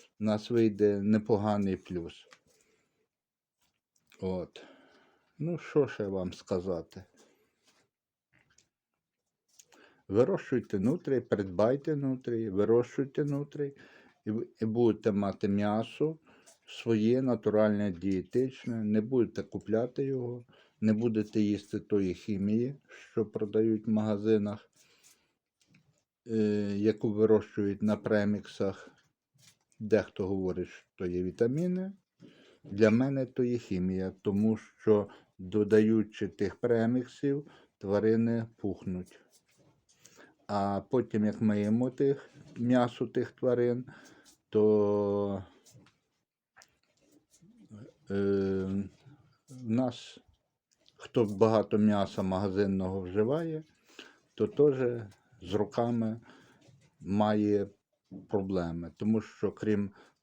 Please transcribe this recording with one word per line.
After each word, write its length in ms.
в 20
нас 280
вийде 520
непоганий 760
плюс. 520
От. 420
Ну, 200
що 300
ще 180
вам 260
сказати? 720
Вирощуйте 680
нутрії, 420
придбайте 760
нутрії, 540
вирощуйте 760
нутрії, 520
і 60
ви, 160
і 40
будете 480
мати 360
м'ясо 680
своє, 560
натуральне, 720
дієтичне, 920
не 160
будете 420
купляти 600
його, 400
не 120
будете 480
їсти 400
тої 340
хімії, 600
що 140
продають 600
в 40
магазинах, 800
е, 100
яку 360
вирощують 720
на 140
преміксах. 1040
Дехто 480
говорить, 400
що 380
є 160
вітаміни. 720
Для 260
мене 360
то 180
є 140
хімія, 540
тому 340
що, 520
додаючи 920
тих 280
преміксів, 920
тварини 680
пухнуть. 640
А 340
потім, 340
як 160
ми 200
їмо 300
тих, 400
м'ясо 500
тих 260
тварин, 520
то, 920
е, 40
в 220
нас, 480
хто 280
багато 540
м'яса 440
магазинного 800
вживає, 600
то 120
теж 560
з 120
руками 640
має 640
проблеми. 680
Тому 240
що, 320
крім 380